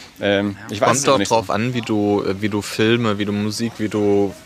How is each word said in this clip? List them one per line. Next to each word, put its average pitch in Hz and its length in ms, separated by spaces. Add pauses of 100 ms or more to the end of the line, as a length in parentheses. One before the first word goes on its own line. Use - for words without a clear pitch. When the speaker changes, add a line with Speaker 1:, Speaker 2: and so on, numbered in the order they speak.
(220)
Speaker 1:
ähm, 101 340 (160)
ich 104 80
weiß 117 80
Speaker 2:
Kommt 120 120
Speaker 1:
es 139 40
Speaker 2:
doch 139 140
Speaker 1:
nicht. 101 140
Speaker 2:
drauf 113 180
an, 117 240
wie 120 80
du, 104 420
äh, 98 180
wie 107 60
du 104 140
Filme, 113 560
wie 104 80
du 104 80
Musik, 107 440
wie 107 120
du, 101 440 (120)